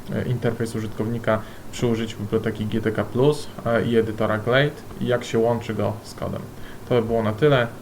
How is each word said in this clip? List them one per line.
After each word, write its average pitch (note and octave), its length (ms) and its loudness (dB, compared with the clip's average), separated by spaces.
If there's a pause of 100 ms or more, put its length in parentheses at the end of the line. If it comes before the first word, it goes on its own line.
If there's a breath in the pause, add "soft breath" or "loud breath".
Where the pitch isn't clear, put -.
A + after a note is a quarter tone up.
(120)
e, A2 120 -2
interfejs A#2 520 -2
użytkownika A2 680 -2 (300 loud breath)
przy - 160 0
użyciu A2+ 320 0
biblioteki A2 460 -2
G A2 160 0
T A2+ 100 2
K G#2+ 120 0
plus, C3+ 440 2 (180)
e, A#2 200 2
i A#2 120 4
edytora G#2+ 400 2
Glade B2+ 340 4 (300)
i B2 60 0
jak A#2+ 160 2
się - 160 0
łączy A2+ 340 2
go G#2 200 0 (100)
z - 100 -14
kodem. - 280 -6 (480 loud breath)
To B2+ 60 4
by A#2+ 60 6
było A2+ 220 0
na G#2+ 100 0
tyle. B2+ 340 4 (140)